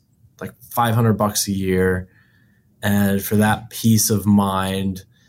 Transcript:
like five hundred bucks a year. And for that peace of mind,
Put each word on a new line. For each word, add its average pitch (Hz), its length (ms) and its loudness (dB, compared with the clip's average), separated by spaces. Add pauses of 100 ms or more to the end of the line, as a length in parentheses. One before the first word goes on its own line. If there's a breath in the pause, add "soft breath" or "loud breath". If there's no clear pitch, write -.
(380)
like - 220 -12
five 117 340 -2
hundred 113 200 2
bucks 104 340 -2
a 101 40 -4
year. 92 560 0 (760 soft breath)
And 101 400 0
for - 140 -2
that 107 340 0
peace 113 400 2
of 101 160 0
mind, 95 800 0 (240 soft breath)